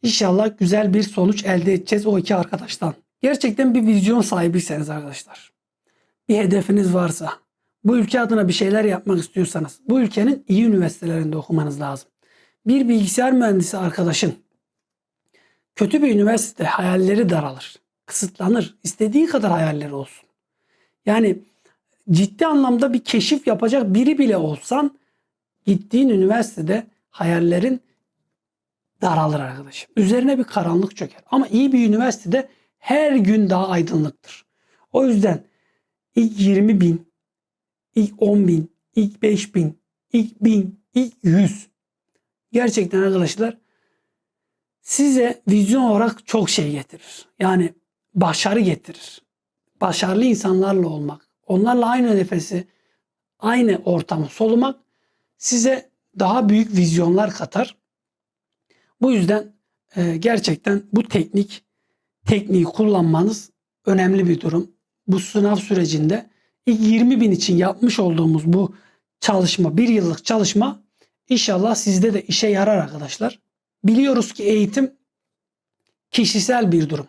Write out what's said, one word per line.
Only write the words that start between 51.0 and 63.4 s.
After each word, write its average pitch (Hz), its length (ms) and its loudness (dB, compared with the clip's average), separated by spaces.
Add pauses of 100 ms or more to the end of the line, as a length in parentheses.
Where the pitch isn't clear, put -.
onlarla 226 420 2
aynı 240 260 2
nefesi, 180 520 -4 (720)
aynı 226 460 0
ortamı 165 400 -2
solumak 233 540 -2 (580)
size 254 520 -2 (300)
daha 202 300 2
büyük 214 220 2
vizyonlar 180 600 2
katar. - 460 -6 (1200)
Bu 254 100 2
yüzden, 208 420 0 (420)
e, 170 220 -2
gerçekten 202 680 -2 (100)
bu 220 140 0
teknik, - 560 -4 (600)
tekniği 196 380 2
kullanmanız 185 840 0 (360)